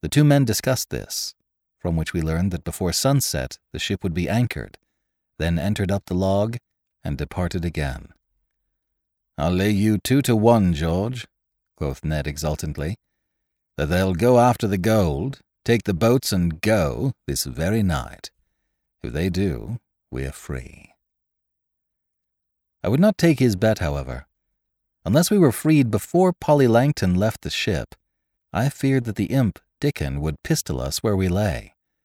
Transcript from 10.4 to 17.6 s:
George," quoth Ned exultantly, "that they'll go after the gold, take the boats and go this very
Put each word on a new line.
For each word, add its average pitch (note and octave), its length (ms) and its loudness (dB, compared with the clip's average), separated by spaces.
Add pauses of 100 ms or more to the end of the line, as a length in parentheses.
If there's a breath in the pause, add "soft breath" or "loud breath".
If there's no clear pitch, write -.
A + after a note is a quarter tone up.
George," F#2+ 520 -2 (480)
quoth C#2+ 300 -6
Ned D2+ 220 -4
exultantly, D2+ 680 -6 (800)
"that D2+ 100 -2
they'll F#2 260 0
go A#2+ 260 4
after A#2+ 280 4
the G2 100 0
gold, G2 640 0 (220)
take A#2 200 0
the - 100 -2
boats A#2 380 2
and E2+ 300 0
go F#2+ 520 0 (140)
this C2+ 180 -4
very D#2 360 -2